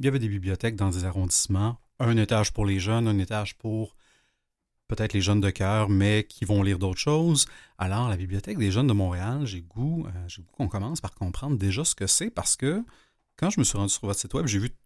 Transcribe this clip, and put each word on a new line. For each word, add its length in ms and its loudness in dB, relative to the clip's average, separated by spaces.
il 60 0
y 20 4
avait 100 2
des 100 0
bibliothèques 460 -2
dans 140 0
des 160 0
arrondissements, 720 0
un 160 4
étage 360 2
pour 140 0
les 140 2
jeunes, 260 0
un 140 2
étage 380 -4
pour 360 -6
peut-être 240 -2
les 80 2
jeunes 200 4
de 100 2
cœur, 380 0
mais 400 4
qui 160 -10
vont 200 2
lire 160 2
d'autres 180 -2
choses. 480 2
Alors, 300 -2
la 80 0
Bibliothèque 420 -6
des 140 2
Jeunes 160 2
de 40 4
Montréal, 540 0
j'ai 140 -8
goût, 440 -4
euh, 60 -10
j'ai 160 -16
goût 80 -20
qu'on 160 -4
commence 340 -4
par 140 -8
comprendre 420 -4
déjà 280 0
ce 100 0
que 140 -4
c'est, 220 0
parce 260 -2
que 260 0
quand 120 0
je 100 0
me 60 4
suis 140 0
rendu 120 2
sur 160 -2
votre 140 -2
site 140 -8
web, 120 0
j'ai 120 2
vu 100 0